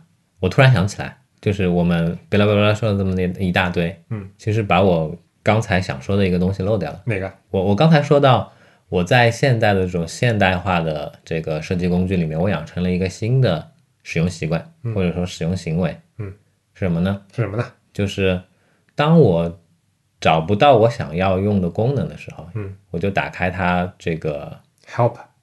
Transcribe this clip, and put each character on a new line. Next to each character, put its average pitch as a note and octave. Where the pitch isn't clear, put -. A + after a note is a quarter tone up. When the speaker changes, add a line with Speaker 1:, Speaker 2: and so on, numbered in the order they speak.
Speaker 1:
<laughs> -
我 F#2
突 C3+
然 C3
想 F#2+
起 -
来， -
就 G#2
是 F#2+
我 F2
们 E2+
巴 G#2
拉 G#2
巴 G#2+
拉 G#2
巴 G#2
拉 G#2+
说 G#2+
了 G2
这 G2
么 F#2
一 F#2
大 F#2
堆， E2+
Speaker 2:
嗯。 G2+
Speaker 1:
其 A2
实 A2
把 A2+
我 E2+
刚 A2
才 F#2
想 C2+
说 G2+
的 G2+
一 F2+
个 F2+
东 F#2
西 F#2+
漏 G#2
掉 D3
了。 -
Speaker 2:
哪 G#2
个？ F#2+
Speaker 1:
我， F#2+
我 G2+
刚 D#3
才 D3
说 C#3+
到 B2+
我 F2+
在 A#2+
现 B2
在 G#2+
的 F#2
这 F#2
种 F2
现 A2+
代 F#2
化 F2
的 D2+
这 E2
个 D#2+
设 F#2+
计 F2+
工 F2+
具 F#2
里 E2+
面， D#2
我 F#2
养 D#2+
成 -
了 F2+
一 F2+
个 F#2+
新 A#2+
的 F2
使 -
用 F2
习 D#2+
惯， D#2+
Speaker 2:
嗯。 A2+
Speaker 1:
或 G2
者 F2
说 F2+
使 -
用 F#2
行 E2
为。 E2+
Speaker 2:
嗯。 G2+
Speaker 1:
是 G2+
什 F2+
么 E2+
呢？ G2
Speaker 2:
是 B2
什 G2+
么 G2+
呢？ A#2
Speaker 1:
就 G2+
是 F#2+
当 D#3+
我 E2+
找 D#2+
不 F#2+
到 C#3
我 A2+
想 D#2
要 F#2
用 G2+
的 F2
功 A#2+
能 F#2+
的 -
时 -
候， D#2+
Speaker 2:
嗯。 G2
Speaker 1:
我 F2+
就 G2
打 D2+
开 F#2
它 F2+
这 E2+
个 D2
Speaker 2:
Help。 -